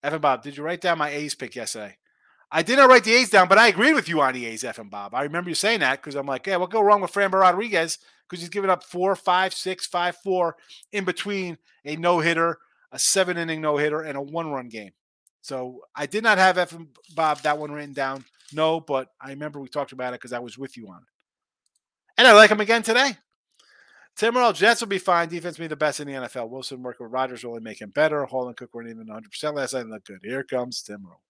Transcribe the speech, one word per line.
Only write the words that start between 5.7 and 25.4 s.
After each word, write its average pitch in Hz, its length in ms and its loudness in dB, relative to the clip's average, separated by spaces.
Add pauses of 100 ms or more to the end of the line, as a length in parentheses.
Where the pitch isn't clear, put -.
that 135 200 0
'cause 143 140 -12
I'm 139 120 -6
like, 131 200 -6
"Yeah, 196 100 -2
what 180 140 -2
go 220 120 2
wrong 202 180 6
with 185 120 -6
Framber 190 280 2
Rodriguez?" 185 580 2 (300)
'Cause 180 120 -12
he's 170 80 -12
given 190 220 -2
up 180 140 0
four, 185 320 -2
five, 185 360 0
six, - 340 -8
five, 175 320 -4
four 185 380 -2 (360)
in 202 120 -6
between 185 540 -6 (260)
a 151 120 -8
no-hitter, 165 640 0 (340)
a - 60 -14
seven-inning 170 600 0
no-hitter, 151 420 0
and 151 140 -10
a 139 60 -8
one-run 143 460 -8
game. 107 240 -14 (500)
So 131 380 -10 (140)
I 147 120 -6
did 202 160 -4
not 214 160 4
have 185 180 6
F 175 160 -2
and 165 240 -20 (180)
Bob 156 260 0
that 151 180 0
one 151 140 -8
written 147 200 -12
down. 135 320 -6 (280)
No, 160 260 0
but 135 300 -4 (120)
I 135 100 -16
remember 147 280 -12
we 135 100 -14
talked 143 240 -8
about 127 220 -8
it 120 60 -14
'cause 120 120 -14
I 120 60 -6
was 120 180 -12
with 131 200 -14
you 113 140 -18
on 87 80 -20
it. - 100 -20 (1120)
And 247 100 8
I 226 60 12
like 208 160 12
him 208 100 0
again 220 220 0
today. 240 360 0 (960)
Tim 233 220 -2
Earl, 240 160 4
"Jets 220 280 2
will 226 60 -6
be 196 120 -2
fine. 170 300 2
Defense 165 300 -10